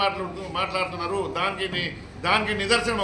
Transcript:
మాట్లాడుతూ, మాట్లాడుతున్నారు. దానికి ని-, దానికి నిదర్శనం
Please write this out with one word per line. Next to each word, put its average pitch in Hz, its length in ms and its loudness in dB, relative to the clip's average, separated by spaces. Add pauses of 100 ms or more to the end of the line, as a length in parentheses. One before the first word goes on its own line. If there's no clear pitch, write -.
మాట్లాడుతూ, 185 380 -2 (180)
మాట్లాడుతున్నారు. 180 600 0 (200)
దానికి 190 360 0
ని-, 175 160 0 (340)
దానికి 214 360 4
నిదర్శనం 226 420 2